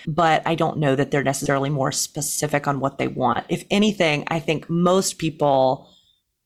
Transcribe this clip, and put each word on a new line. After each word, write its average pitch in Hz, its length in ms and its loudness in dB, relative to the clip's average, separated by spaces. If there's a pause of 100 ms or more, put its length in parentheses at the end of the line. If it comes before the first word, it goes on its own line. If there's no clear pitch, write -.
but 160 400 2
I 165 80 0
don't 160 240 -2
know 139 180 2
that 139 140 0
they're 143 120 0
necessarily 139 480 0
more 143 220 0
specific - 760 -4
on 139 140 -2
what 135 180 -4
they 120 100 -2
want. 123 400 -2
If - 220 -4
anything, 185 580 2
I 165 120 -2
think - 280 -4
most 180 500 2
people 139 680 0 (580)